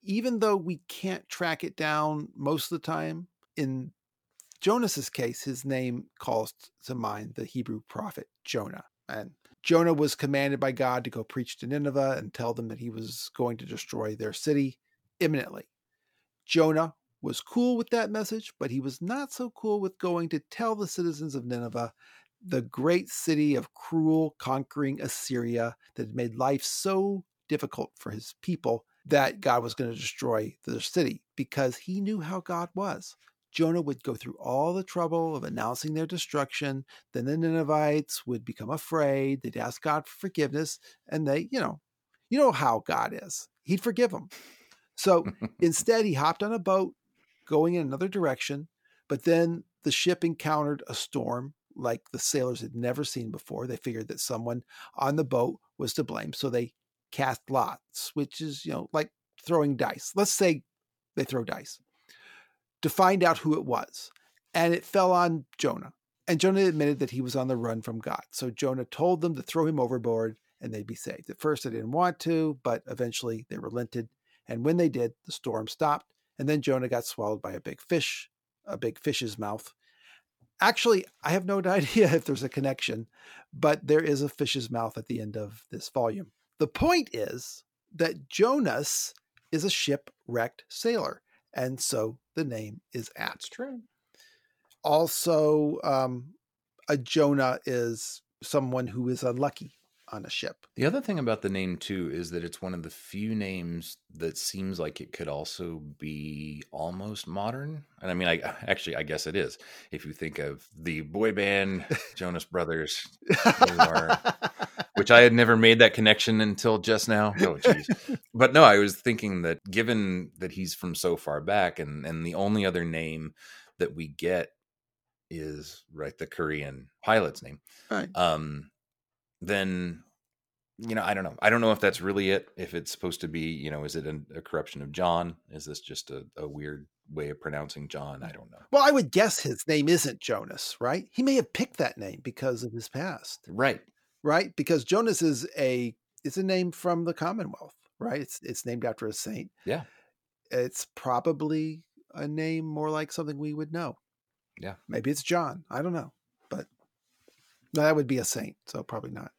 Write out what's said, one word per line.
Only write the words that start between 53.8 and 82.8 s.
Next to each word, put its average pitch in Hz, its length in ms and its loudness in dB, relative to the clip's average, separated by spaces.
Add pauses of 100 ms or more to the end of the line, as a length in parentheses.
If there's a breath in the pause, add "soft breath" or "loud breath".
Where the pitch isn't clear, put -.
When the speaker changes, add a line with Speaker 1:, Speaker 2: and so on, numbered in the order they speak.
Speaker 1:
that - 120 -8
someone 120 420 -4 (320 loud breath)
on 139 220 2
the 156 80 2
boat 127 360 0 (160)
was - 180 -4
to 151 100 0
blame. - 280 -6
So - 160 -4
they 120 240 -2 (380)
cast 131 400 -2
lots, - 640 -2
which 143 260 -4
is, 147 240 -8
you 160 80 -6
know, - 200 -6
like 156 180 0 (340)
throwing 147 320 4
dice. - 380 -2
Let's 196 180 2
say 170 300 4 (540)
they 139 80 0
throw 123 200 -4
dice - 340 -8 (1040 soft breath)
to 151 80 2
find 185 340 6
out 165 140 6
who 156 160 2
it 135 100 -2
was. - 460 -4 (420 soft breath)
And 170 220 4
it 175 100 -4
fell 185 280 4
on 170 340 2 (100)
Jonah. - 360 -2 (360)
And 165 100 2
Jonah 190 260 4
admitted 147 340 2
that 135 120 -2
he 123 100 -6
was 123 140 -4
on 131 140 0
the 127 80 0
run 113 240 -4
from 113 180 -8
God. - 320 -6
So 127 200 -6
Jonah 131 340 -2
told 170 360 2
them 170 160 0
to 127 60 -10
throw 160 240 0
him 156 140 0
overboard 117 560 0 (240)
and 117 120 -8
they'd 104 140 -8
be - 80 -10
saved. - 360 -12
At - 100 -12
first, 151 240 0
they 127 60 -4
didn't 110 200 -6
want 170 300 0
to, 160 420 0
but 117 240 0
eventually 117 600 -6
they - 100 -10
relented. 117 500 -6 (380)
And 117 180 -6
when 160 120 4
they 170 120 4
did, 120 260 -2 (100)
the 160 80 -12
storm 110 340 -4
stopped. 147 460 -2 (260)
And 135 100 -2
then 151 120 2
Jonah 127 280 0
got 120 160 -2
swallowed 107 380 -4
by 98 100 -8
a - 80 -8
big - 200 -12
fish, - 500 -2 (360)
a - 100 -6
big 117 220 -4
fish's 117 400 -4
mouth. 104 340 -8 (880 soft breath)
Actually, 214 440 4 (180)
I 147 80 0
have 180 160 2
no 196 160 0
<laughs> - 20 -6
idea 185 480 6
if 160 120 4
there's 135 180 -2
a 135 60 -4
connection, 131 580 -4 (460 loud breath)